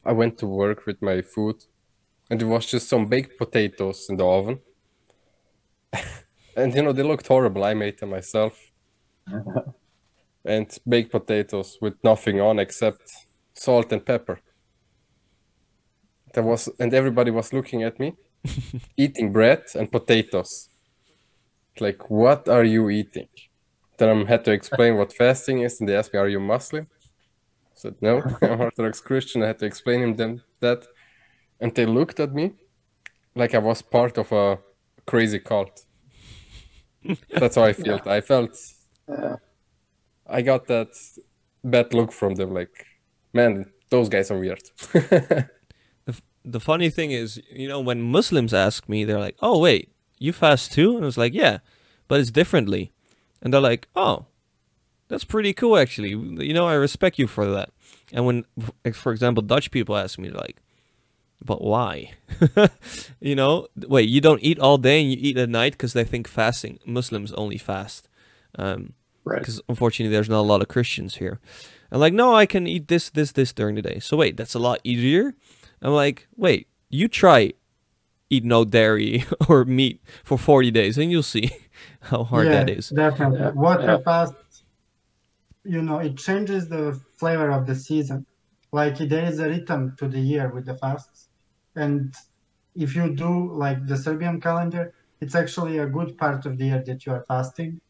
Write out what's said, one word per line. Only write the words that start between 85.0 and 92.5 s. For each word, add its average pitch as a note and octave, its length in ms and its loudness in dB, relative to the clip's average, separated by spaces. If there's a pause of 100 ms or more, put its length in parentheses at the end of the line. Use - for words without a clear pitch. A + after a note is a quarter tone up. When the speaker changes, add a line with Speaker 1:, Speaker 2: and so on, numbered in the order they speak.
Speaker 4:
you E3+ 180 -4
know, D#3 180 -4
it D3 180 -6
changes G3 520 -4
the D3+ 300 -4 (200)
flavor D#3+ 320 0
of C3 160 0
the C3 80 -2
season. C3 500 -4 (460)
Like, D3 260 0
there D#3+ 280 -2
is D#3 140 -4
a D#3 100 -2
rhythm D3+ 500 -4
to C#3 80 -6
the C3 120 -4
year C3+ 340 -2
with B2+ 120 -12
the C3 120 -10
fasts. - 520 -10 (460)
And C#3+ 380 -2 (640)